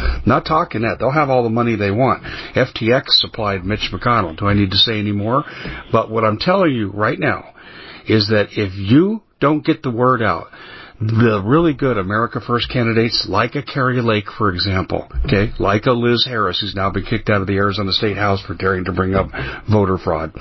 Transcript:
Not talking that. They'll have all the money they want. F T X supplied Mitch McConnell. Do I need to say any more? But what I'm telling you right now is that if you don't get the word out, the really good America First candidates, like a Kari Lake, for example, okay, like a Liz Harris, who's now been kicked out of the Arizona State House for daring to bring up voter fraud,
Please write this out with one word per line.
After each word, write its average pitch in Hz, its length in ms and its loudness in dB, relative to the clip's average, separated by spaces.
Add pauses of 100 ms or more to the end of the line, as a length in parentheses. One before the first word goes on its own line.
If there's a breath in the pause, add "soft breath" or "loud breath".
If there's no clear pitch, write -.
(240 loud breath)
Not 147 220 2
talking 160 360 -2
that. 101 180 -2
They'll 120 100 0
have 147 200 2
all 127 120 4
the 117 80 0
money 117 240 0
they 101 160 0
want. 113 320 2 (320 loud breath)
F 127 220 2
T 113 160 2
X - 280 2
supplied 101 440 -4
Mitch 104 280 -4
McConnell. 98 460 0
Do 101 80 -2
I 101 80 4
need 101 160 4
to 98 60 -2
say 107 240 2
any 104 100 -2
more? 107 320 0 (480 loud breath)
But 110 220 2
what 110 100 0
I'm 107 160 2
telling 180 380 2
you 101 160 -2
right 107 260 -2
now 131 360 -4 (520 loud breath)
is 107 220 2
that 104 240 2
if 101 240 -4
you 151 480 2 (160)
don't 147 260 0
get 156 160 0
the 135 80 -4
word 120 320 2
out, 90 240 0 (540 loud breath)
the 110 440 2
really 151 300 4
good 123 240 0
America 107 420 -2
First 120 320 -2
candidates, 113 560 0
like 107 280 0
a 143 60 -6
Kari 127 380 -2
Lake, 110 260 0 (120)
for 104 140 2
example, 92 560 -2 (180)
okay, 104 320 2
like 98 280 0
a 135 40 4
Liz 120 340 2
Harris, 107 360 -2
who's 95 160 -8
now 95 160 -2
been 95 120 -2
kicked - 240 -4
out 104 120 2
of 95 80 -4
the 101 80 0
Arizona 98 340 0
State 101 260 -2
House 101 300 0
for 92 80 -8
daring 95 300 -2
to 92 80 -2
bring 95 240 0
up 92 100 0 (420 loud breath)
voter 98 300 2
fraud, 80 420 -4